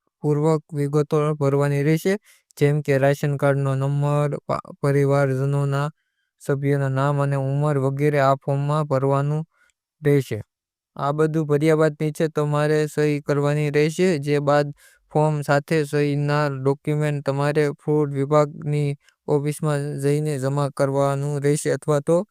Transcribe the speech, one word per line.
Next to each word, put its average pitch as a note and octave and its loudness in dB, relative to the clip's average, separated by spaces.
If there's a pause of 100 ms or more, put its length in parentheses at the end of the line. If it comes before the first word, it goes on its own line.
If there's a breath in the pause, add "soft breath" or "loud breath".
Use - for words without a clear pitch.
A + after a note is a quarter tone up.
(240)
પૂર્વક D3+ 2 (120)
વિગતો D3 0
ભરવાની C#3+ 0
રહેશે, D#3+ 0 (440 soft breath)
જેમ D3 2
કે C#3+ 0
રાશન C#3+ 0
કાર્ડનો C#3 0
નંબર, C#3+ -2
પા-, - -8 (140)
પરિવારજનોના C#3 0 (540)
સભ્યોના C#3 0
નામ C#3 0
અને C#3 0
ઉંમર C#3 0
વગેરે C#3 0
આ C3+ 4
ફોર્મમાં C#3+ -2
ભરવાનું C#3+ 0 (580)
રહેશે. C#3+ 0 (580)
આ C#3+ -2
બધું D#3 0
ભર્યા D3 2
બાદ D#3 2
નીચે D#3 -2
તમારે D3+ 0
સહી D3+ 0
કરવાની D3 0
રહેશે, D#3 2 (100)
જે C#3+ 0
બાદ C#3+ 2 (380 soft breath)
ફોર્મ D3+ 0
સાથે C#3+ 0
સહીના D3 0
ડોક્યુમેન્ટ C#3+ -2
તમારે C#3+ 0
ફૂડ D3+ -2
વિભાગની D3 0 (320 soft breath)
ઓફિસમાં D3 -2
જઈને D3 0
જમા C#3 -2
કરવાનું C#3 0
રહેશે D3 0
અથવા C#3+ 0
તો E3 2 (140)